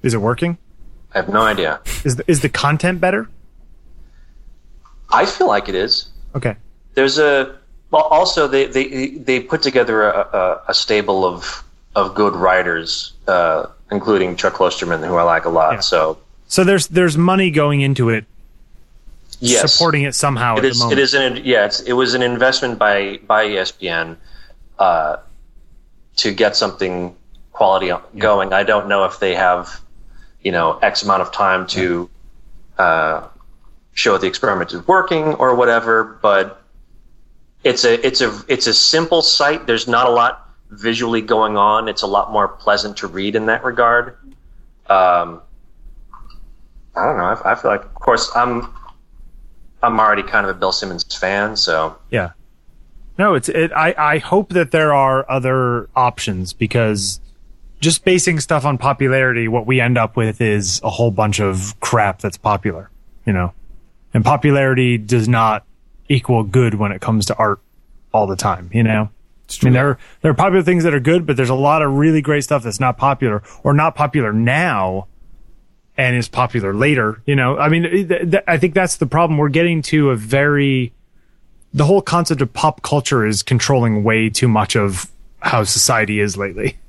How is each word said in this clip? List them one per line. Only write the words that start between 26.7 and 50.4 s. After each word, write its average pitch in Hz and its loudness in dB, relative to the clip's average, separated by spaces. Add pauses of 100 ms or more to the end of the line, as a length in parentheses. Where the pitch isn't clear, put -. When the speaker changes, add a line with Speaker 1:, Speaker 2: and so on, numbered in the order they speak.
Speaker 2:
quality 95 2
o- 87 -4 (140)
Speaker 1:
Yeah. - -10
Speaker 2:
going. 101 2
I 98 2
don't 101 0
know 101 0
if 90 -6
they 95 -2
have, 90 0 (640)
you 95 -4
know, 82 0
X - 0
amount 98 0
of 90 -8
time 92 -2
to, 90 -4 (680)
Speaker 1:
Yeah. 95 2
Speaker 2:
uh, 80 0 (680)
show 104 0
the 92 0
experiment 92 -4
is 87 -10
working 170 2
or 127 2
whatever, 113 2
but 98 0 (1000)
it's 123 0
a, 117 2
it's 127 0
a, 117 0 (160)
it's 127 -2
a 110 0
simple 160 2
site. 156 0
There's 113 -2
not 123 2
a 123 4
lot 120 0 (220)
visually 113 -2
going 110 0
on. 107 2
It's 101 -6
a 110 -4
lot 101 0
more 104 0
pleasant - -2
to - -8
read 98 -6
in 110 -2
that 117 -2
regard. 120 0 (720)
Um, 87 2 (1500)
I 95 -2
don't 143 -2
know. 90 -2
I, 98 -2
I - 2
feel 120 -4
like, 101 -2
of - -18
course, - 0
I'm, 120 -2 (1120)
I'm 117 0
already 104 2
kind 101 -2